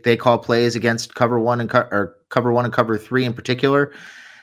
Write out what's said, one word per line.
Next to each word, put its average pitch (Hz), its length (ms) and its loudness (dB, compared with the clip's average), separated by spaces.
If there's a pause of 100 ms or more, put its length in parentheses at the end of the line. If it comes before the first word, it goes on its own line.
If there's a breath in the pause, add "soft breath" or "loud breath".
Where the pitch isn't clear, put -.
they 117 140 2
call 120 200 2
plays 117 380 0
against 117 400 -2
cover 120 240 0
one 120 220 0
and 113 80 -4
co-, - 220 2
or 101 260 -4 (100)
cover 123 240 0
one 120 140 2
and 120 80 -4
cover 113 240 0
three 127 260 -4
in 120 100 -4
particular. 139 600 0 (500 loud breath)